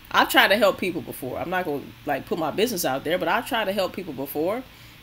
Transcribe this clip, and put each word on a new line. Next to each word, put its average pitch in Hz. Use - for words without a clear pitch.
I've 240
tried 233
to 196
help 202
people 175
before. 127
I'm 147
not 180
gonna, 143
like, 139
put 196
my 156
business 196
out 135
there, 165
but 170
I've 220
tried 226
to 190
help 196
people 175
before 156